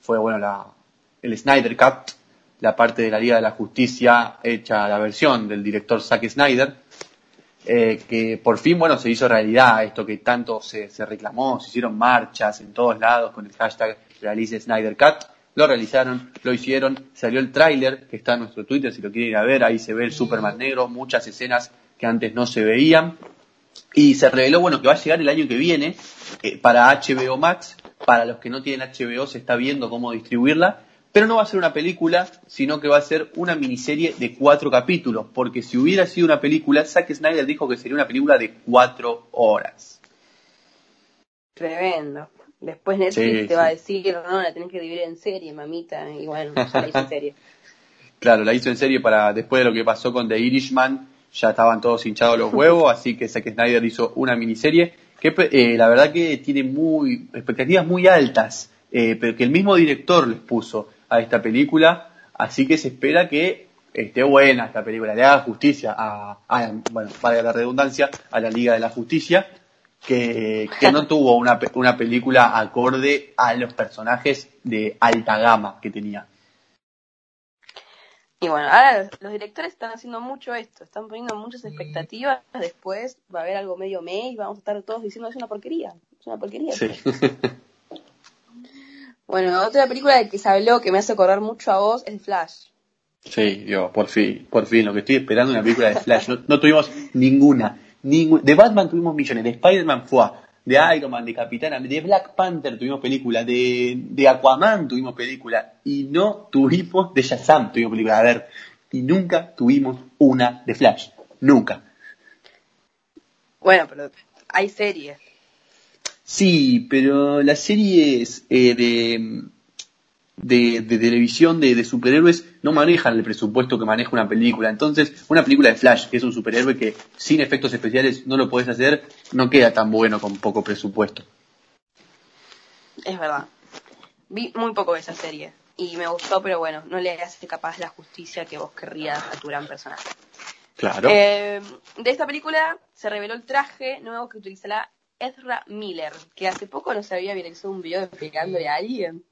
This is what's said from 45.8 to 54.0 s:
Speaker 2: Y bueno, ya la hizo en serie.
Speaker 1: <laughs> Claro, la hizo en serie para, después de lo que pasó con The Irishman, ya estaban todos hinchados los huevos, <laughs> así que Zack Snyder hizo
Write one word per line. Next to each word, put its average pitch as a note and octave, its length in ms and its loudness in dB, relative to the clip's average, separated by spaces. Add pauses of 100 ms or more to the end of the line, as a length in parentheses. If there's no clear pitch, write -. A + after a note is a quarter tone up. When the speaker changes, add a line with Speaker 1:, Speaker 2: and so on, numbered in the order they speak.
Speaker 2:
Y D3+ 160 -14
bueno, D3+ 300 -10
ya B2+ 240 -4
la B2 80 -4
hizo C#3 100 -4
en C3+ 100 -4
serie. C#3+ 300 -8
Speaker 1:
<laughs> - 60 -20 (720)
Claro, A2+ 240 4
la A2 120 2
hizo B2+ 160 -2
en A#2+ 60 -4
serie C3 240 0
para, G#2+ 340 2
después A#2 260 0
de B2 100 4
lo A2 40 0
que A2+ 100 -4
pasó A2+ 260 -2
con A#2+ 180 -4
The A2 100 -2
Irishman, C3 680 -2 (240)
ya A2+ 180 0
estaban A2+ 320 2
todos A#2 240 0
hinchados A#2 320 2
los A2+ 160 -2
huevos, D#3 380 6
<laughs> - 60 -4
así A#2+ 180 -6
que A2+ 120 -6
Zack A2 240 -8
Snyder A#2 320 2
hizo A2+ 320 -4